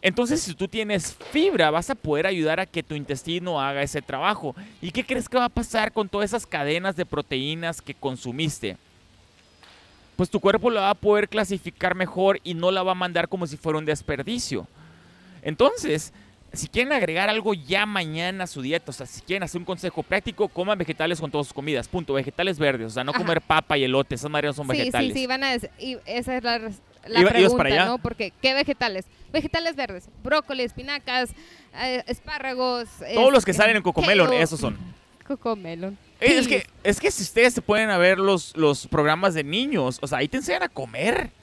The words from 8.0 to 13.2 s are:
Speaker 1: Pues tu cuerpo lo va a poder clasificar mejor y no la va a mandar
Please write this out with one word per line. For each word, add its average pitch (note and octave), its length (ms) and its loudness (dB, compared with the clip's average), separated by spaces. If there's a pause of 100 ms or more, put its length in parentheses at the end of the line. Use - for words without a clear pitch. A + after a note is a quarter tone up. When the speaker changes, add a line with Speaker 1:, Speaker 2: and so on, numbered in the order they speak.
Speaker 1:
Pues F3+ 120 0
tu G#3 100 -2
cuerpo G3+ 300 4
lo A3 120 0
va G3 100 2
a - 20 2
poder G#3 360 2
clasificar F#3 680 -2
mejor F#3 480 2
y F3 100 -6
no E3+ 180 2
la F#3+ 120 0
va F#3 80 2
a F3+ 40 0
mandar F3 340 -2